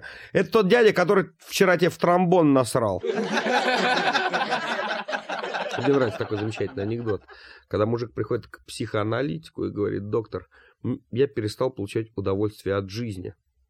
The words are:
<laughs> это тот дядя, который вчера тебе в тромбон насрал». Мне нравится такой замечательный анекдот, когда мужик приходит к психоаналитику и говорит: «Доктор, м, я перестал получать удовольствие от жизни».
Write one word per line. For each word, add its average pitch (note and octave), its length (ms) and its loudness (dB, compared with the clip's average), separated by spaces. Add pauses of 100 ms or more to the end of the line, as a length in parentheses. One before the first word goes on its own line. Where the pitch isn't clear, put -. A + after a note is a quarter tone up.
<laughs> - 220 -20
это - 200 0
тот G#3+ 160 4
дядя, A3 260 6
который F#3 460 2
вчера F#3 380 2
тебе E3+ 120 4
в - 80 -8
тромбон F3 560 4
насрал». A#2 480 2 (2750)
Мне C#3 140 2
нравится C3 240 2
такой G#2+ 220 -4
замечательный G#2 440 -6
анекдот, A2 400 -4 (440)
когда G#2 180 0
мужик A#2 280 -2
приходит A#2 340 -4
к - 180 -20
психоаналитику A#2 1000 -4
и G2 60 -4
говорит: G2+ 380 -4
«Доктор, G#2+ 380 -6 (360)
м, B2+ 180 -6 (100)
я B2+ 160 2
перестал A#2 440 -4
получать A2 440 -6
удовольствие G2 600 -2
от G2+ 140 -4
жизни». G2+ 460 -10 (340)